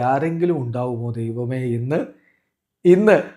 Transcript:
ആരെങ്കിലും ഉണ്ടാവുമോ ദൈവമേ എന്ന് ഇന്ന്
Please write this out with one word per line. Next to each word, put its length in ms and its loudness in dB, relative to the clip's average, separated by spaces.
ആരെങ്കിലും 560 0
ഉണ്ടാവുമോ 520 -6
ദൈവമേ 480 -6
എന്ന് 240 -2
ഇന്ന് 320 6